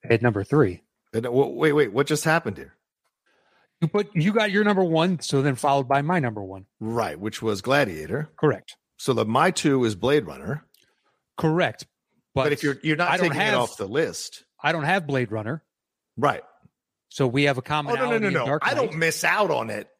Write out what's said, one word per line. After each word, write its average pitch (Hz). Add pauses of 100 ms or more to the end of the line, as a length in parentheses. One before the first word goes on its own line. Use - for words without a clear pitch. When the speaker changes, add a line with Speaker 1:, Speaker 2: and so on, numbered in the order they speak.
Speaker 1:
At 117
number 104
three. 107 (320)
Speaker 2:
And, 113
w-, 127
wait, 143
wait. 143
What 135
just 151
happened 156
here? - (1040)
Speaker 1:
You 165
put, 208
you 175
got 214
your 202
number 196
one, 165
so 139
then 139
followed 139
by 139
my 175
number 113
one. 95 (120)
Speaker 2:
Right, 110
which 104
was 107
Gladiator. 117
Speaker 1:
Correct. - (220)
Speaker 2:
So 135
the, 113
my 131
two 139
is 107
Blade 135
Runner. - (720)
Speaker 1:
Correct. 160 (480)
But 135
Speaker 2:
But 143
if 139
you're, 139
you're 151
not 175
Speaker 1:
I 165
don't 180
Speaker 2:
taking 147
it 202
Speaker 1:
have, 214
Speaker 2:
off -
the 98
list. 117 (180)
Speaker 1:
I 147
don't 160
have 175
Blade 127
Runner. 107 (540)
Speaker 2:
Right. 127 (680)
Speaker 1:
So -
we 131
have 139
a 127
Speaker 2:
Oh, -
no, 151
no, - (140)
Speaker 1:
commonality 247
Speaker 2:
no, 214
Speaker 1:
in 180
Speaker 2:
no. 131
Speaker 1:
Dark 147
Speaker 2:
I 214
don't 240
Speaker 1:
Knight. 156
Speaker 2:
miss 160
out 180
on 117
it. 104 (120)